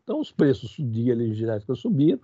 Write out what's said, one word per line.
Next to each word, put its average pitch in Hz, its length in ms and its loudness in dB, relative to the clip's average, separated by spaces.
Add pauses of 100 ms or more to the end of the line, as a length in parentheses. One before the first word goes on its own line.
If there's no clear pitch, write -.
Então, - 160 -4
os - 120 -6
preços - 460 2
de 117 320 0
energia 113 380 0
elétrica 110 280 -4
subiram, 165 480 2